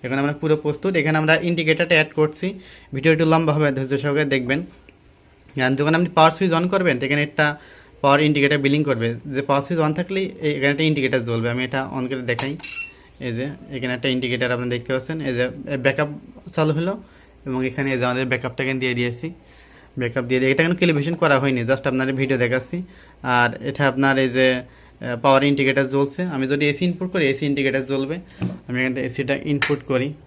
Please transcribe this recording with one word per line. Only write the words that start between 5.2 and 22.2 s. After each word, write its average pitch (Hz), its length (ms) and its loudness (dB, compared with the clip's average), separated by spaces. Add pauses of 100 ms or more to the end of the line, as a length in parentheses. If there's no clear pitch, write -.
আর 127 140 4
যখন 151 160 2
আপনি 170 220 2
পাওয়ার 160 200 8
সুইচ 185 220 2
on 175 100 0
করবেন, 180 300 2
তো 135 80 -4
এখানে 147 160 2
একটা 147 340 0 (440)
পাওয়ার 143 280 4
ইন্ডিকেটর 143 300 4
বিলিং 139 300 2
করবে। 117 200 0 (260)
যে 139 140 -2
পাওয়ার 139 180 2
সুইচ 165 200 -2
on 151 80 0
থাকলেই 190 320 -4 (140)
এই, 147 160 0
এখানে 139 140 2
একটা 143 200 0
ইন্ডিকেটর 131 380 0
জ্বলবে। 117 220 -2
আমি 123 140 -2
এটা 131 160 -4 (180)
on 127 100 -4
করে 131 140 -6
দেখাই। 123 340 -4 (720)
এই 120 60 -4
যে 123 140 -4 (300)
এখানে 123 200 -4
একটা 120 120 -2
ইন্ডিকেটর 127 480 -2
আপনি 123 140 -4
দেখতে 123 220 -6
পাচ্ছেন, 143 360 -4
এই 127 100 -2
যে 123 60 2 (400)
ব্যাকআপ 143 240 2 (460)
চালু 156 240 2
হলো 175 140 -2 (540)
এবং 127 200 -2
এখানে 135 260 -4
এই 127 60 -2
যে 120 60 0
আমাদের 123 220 0
ব্যাকআপটা 127 380 -4
এখানে 131 160 -2
দিয়ে 127 140 -2
দিয়েছি, 120 320 -4 (720)
ব্যাকআপ 120 260 -2
দিয়ে 127 160 0
দিয়ে, 131 120 2
এটা 135 100 2
কোনো 170 120 2
ক্যালিব্রেশন 165 400 2
করা 151 280 4
হয়নি, 135 220 0
just 127 260 0
আপনার 131 220 0
ভিডিও 135 320 0